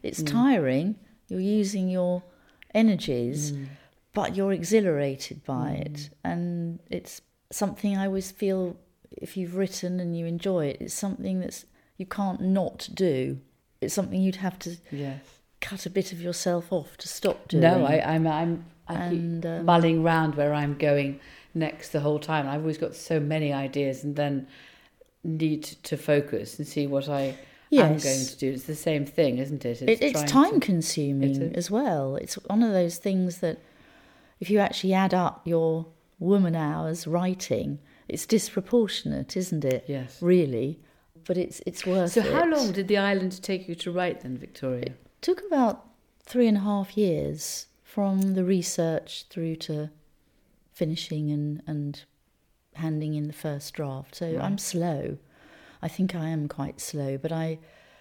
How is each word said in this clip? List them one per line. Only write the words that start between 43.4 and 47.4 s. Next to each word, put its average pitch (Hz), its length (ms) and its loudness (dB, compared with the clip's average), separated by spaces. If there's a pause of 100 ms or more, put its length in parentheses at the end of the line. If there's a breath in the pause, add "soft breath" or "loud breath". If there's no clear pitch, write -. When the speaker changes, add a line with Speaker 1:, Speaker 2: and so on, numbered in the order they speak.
Speaker 2:
take 185 280 -4
you 170 60 -6
to 175 160 -6
write 180 300 -2
then, 127 160 -8
Victoria? 127 500 -6
Speaker 1:
It - 340 -14
took 359 240 0
about 269 400 2 (400)
three 247 220 4
and 208 100 6
a 196 40 2
half 202 360 -2
years 151 720 -2 (140)